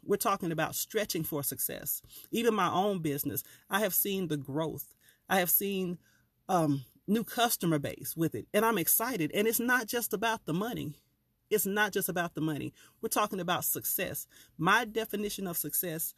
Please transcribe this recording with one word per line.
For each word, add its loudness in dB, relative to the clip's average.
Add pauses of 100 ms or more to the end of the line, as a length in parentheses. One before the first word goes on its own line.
We're 2
talking 0
about 0
stretching -2
for -4
success. -4 (280)
Even 4
my 4
own 2
business, -2 (260)
I 0
have 2
seen 0
the 0
growth. -6 (340)
I 4
have 0
seen, 0 (500)
um, 4 (240)
new 4
customer 2
base -8
with 0
it, -8
and 4
I'm 2
excited. 0
And 2
it's 2
not 2
just -4
about -2
the 0
money. -4 (500)
It's 4
not 2
just 0
about -2
the -4
money. -2 (280)
We're -4
talking 0
about 0
success. -4 (300)
My 4
definition -4
of -4
success -4